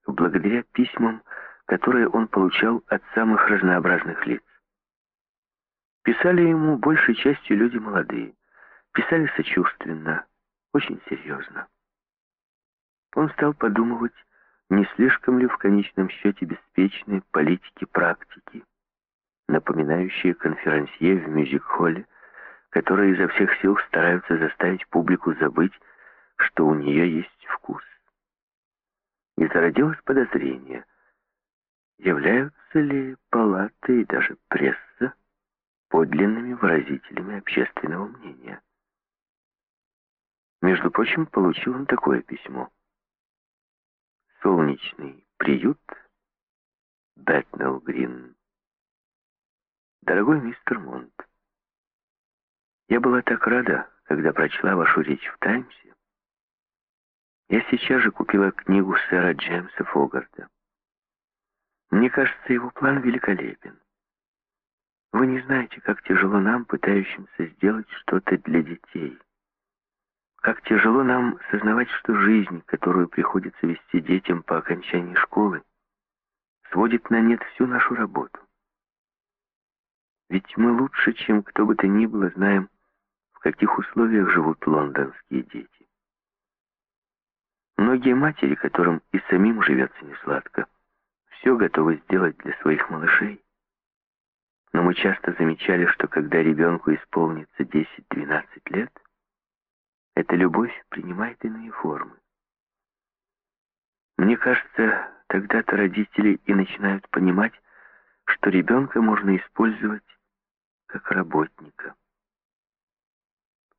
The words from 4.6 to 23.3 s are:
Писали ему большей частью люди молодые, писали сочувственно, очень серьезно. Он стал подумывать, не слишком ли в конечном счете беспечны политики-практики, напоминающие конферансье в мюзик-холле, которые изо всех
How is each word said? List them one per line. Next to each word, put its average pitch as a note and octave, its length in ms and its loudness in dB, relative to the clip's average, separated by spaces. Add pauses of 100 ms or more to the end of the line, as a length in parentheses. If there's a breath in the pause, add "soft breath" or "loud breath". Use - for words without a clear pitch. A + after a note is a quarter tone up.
Писали F3 400 2
ему D#3 340 2
большей C3 380 2
частью C3+ 420 0
люди A#2+ 220 2
молодые, G2 560 -6 (560 soft breath)
писали D#3+ 340 0 (100)
сочувственно, - 880 -4 (480)
очень C#3 380 -4
серьезно. D2 580 -12 (1500)
Он D3 160 0
стал D3 240 0
подумывать, A#2 580 -2 (600)
не G2+ 120 4 (100)
слишком B2+ 440 2
ли B2+ 80 2
в - 100 -2
конечном G2+ 520 0
счете - 360 -4
беспечны - 760 -2 (100)
политики-практики, - 1300 -4 (840)
напоминающие F2 840 0
конферансье D#2+ 840 0
в D#2+ 100 -4
мюзик-холле, D2+ 800 -2 (600 loud breath)
которые F#2+ 440 2
изо F2+ 160 2
всех - 320 0